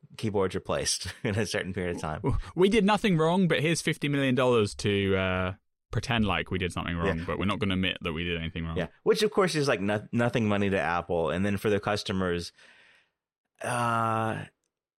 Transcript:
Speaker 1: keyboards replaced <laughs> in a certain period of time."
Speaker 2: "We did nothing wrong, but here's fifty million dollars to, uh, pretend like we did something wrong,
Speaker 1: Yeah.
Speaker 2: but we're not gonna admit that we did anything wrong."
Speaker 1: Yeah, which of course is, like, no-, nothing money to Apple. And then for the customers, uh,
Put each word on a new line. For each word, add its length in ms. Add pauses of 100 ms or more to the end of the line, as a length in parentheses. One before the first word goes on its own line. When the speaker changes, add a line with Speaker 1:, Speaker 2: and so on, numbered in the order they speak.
(180)
Speaker 1:
keyboards 360
replaced 540 (100)
<laughs> 60
in 160
a 60
certain 260
period 240
of 60
time." 200 (340)
Speaker 2:
"We 120
did 160
nothing 340
wrong, 300
but 140
here's 200
fifty 280
million 260
dollars 400
to, 400
uh, 380 (380)
pretend 340
like 260
we 60
did 160
something 240
wrong, 220
Speaker 1:
Yeah. 60
Speaker 2:
but 140
we're 60
not 140
gonna 160
admit 260
that 100
we 140
did 120
anything 280
wrong." 100
Speaker 1:
Yeah, 120 (160)
which 200
of 80
course 240
is, 140
like, 100
no-, 320
nothing 340
money 240
to 100
Apple. 500
And 160
then 100
for 140
the 100
customers, 720 (1120)
uh, 800 (560)